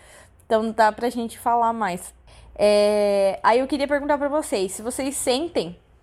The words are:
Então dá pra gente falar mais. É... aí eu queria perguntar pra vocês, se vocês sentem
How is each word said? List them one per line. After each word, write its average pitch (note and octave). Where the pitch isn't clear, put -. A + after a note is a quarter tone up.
Então A3
dá G#3+
pra A3+
gente A#3
falar A#3
mais. F#3+
É... G#3
aí A3+
eu C4+
queria C#4
perguntar C#4+
pra C#4
vocês, C4
se -
vocês C4
sentem B3